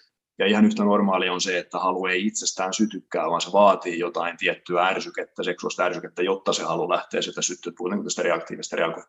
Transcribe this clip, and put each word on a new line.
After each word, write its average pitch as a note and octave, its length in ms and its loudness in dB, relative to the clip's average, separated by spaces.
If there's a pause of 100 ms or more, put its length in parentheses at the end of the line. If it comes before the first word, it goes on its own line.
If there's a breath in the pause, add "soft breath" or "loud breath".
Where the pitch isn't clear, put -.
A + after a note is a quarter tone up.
(400)
Ja G2 80 2
ihan G#2+ 180 6
yhtä G#2+ 180 2
normaalia G2 500 2
on F2+ 80 -2
se, F#2 160 -2
että F2 220 -6
halu F#2 260 0
ei F#2 200 0
itsestään F#2+ 480 -2
sytykään, F2 560 -2
vaan E2+ 120 0
se F2 100 -6
vaatii F#2 480 6
jotain E2+ 380 -4
tiettyä F2 500 0
ärsykettä, F2+ 560 -4
seksuaalista F2+ 400 -4
ärsykettä, F2 400 -4
jotta F#2+ 300 0
se F2+ 100 -4
halu E2+ 260 -2
lähtee - 320 -2
sieltä E2+ 200 -6
syttyä, F2 360 -6
puhutaan F2+ 260 -4
tästä F2 200 -4
reaktiivista, E2+ 520 -4
reago-, E2 340 -2